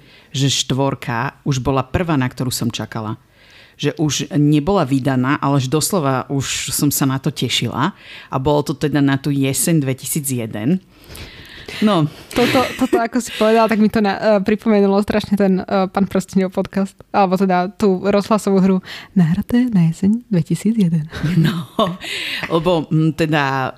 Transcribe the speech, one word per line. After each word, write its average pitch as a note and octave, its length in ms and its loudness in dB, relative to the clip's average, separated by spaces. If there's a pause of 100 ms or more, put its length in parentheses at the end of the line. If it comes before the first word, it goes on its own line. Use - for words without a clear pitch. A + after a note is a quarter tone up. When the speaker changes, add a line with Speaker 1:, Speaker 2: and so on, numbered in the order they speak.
(300)
Speaker 1:
že C#3 160 0
štvorka C3 960 -2
už C#3 160 -2
bola C3 240 -2
prvá, E3+ 320 -2
na B2+ 160 0
ktorú B2+ 240 -6
som A#2+ 160 -4
čakala. A2 480 -8 (560)
Že D3 240 -2
už D3+ 160 0 (240)
nebola D3+ 480 2
vydaná, C3 560 0
ale C#3 160 0
že B2+ 80 0
doslova C#3 640 -2
už - 400 -4
som C#3+ 240 0
sa - 80 -2
na C3+ 160 0
to C#3 160 -4
tešila. B2+ 560 -2 (400)
A D3 80 -6
bolo D3 240 2
to C#3 160 -6
teda D3 240 0
na C#3 160 2
tú C#3+ 160 -4
jeseň C#3 480 0
dvetisíc C3+ 480 -6
jeden. A2+ 480 -2 (1000)
No. G3+ 240 2 (260)
Speaker 2:
Toto, B3 320 2 (140)
toto, B3+ 240 0
ako A#3 180 -4
si - 140 -4
povedala, A3 340 4
tak G#3+ 140 0
mi G#3+ 80 4
to G#3+ 160 2
na, G3 80 2
e, G#3 320 2
pripomenulo G3+ 560 2
strašne G#3 340 0
ten, G3 220 4
e, F#3+ 320 0
Pán - 160 0
prstenov F#3+ 480 0
podcast. G3 400 -2 (180)
Alebo F#3+ 240 2
teda F#3 380 2
tú F#3+ 320 2
rozhlasovú G3 560 2
hru F#3+ 160 4 (400)
Nahraté G3+ 560 2
na E3+ 160 4
jeseň G3+ 400 0
dvetisíc G3 480 0
jeden. E3 320 0 (260)
Speaker 1:
No, D#3+ 300 0 (880)
lebo, E3 340 0
mm, D#3+ 300 2
teda C#3+ 600 0